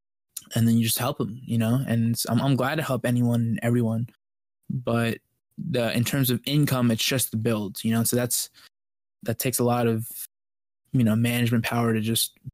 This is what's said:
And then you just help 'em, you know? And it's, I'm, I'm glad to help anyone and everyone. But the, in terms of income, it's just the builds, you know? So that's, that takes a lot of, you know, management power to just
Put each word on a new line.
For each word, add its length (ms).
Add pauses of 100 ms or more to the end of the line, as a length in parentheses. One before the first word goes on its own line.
(560)
And 100
then 100
you 60
just 160
help 220
'em, 240
you 120
know? 300
And 280
it's, 140
I'm, 120
I'm 160
glad 200
to 60
help 240
anyone 340
and 220
everyone. 460 (600)
But 480 (380)
the, 400
in 60
terms 280
of 160
income, 440
it's 140
just 260
the 60
builds, 480
you 80
know? 100
So 140
that's, 320 (760)
that 160
takes 200
a 60
lot 220
of, 220 (840)
you 120
know, 100
management 500
power 280
to 80
just 320 (220)